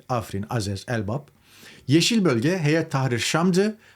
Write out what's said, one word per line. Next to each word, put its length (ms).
Afrin, 400
Azez, 380
Elbap. 440
Yeşil 380
bölge 320
Heyet 340
Tahrir 280
Şam'dı 580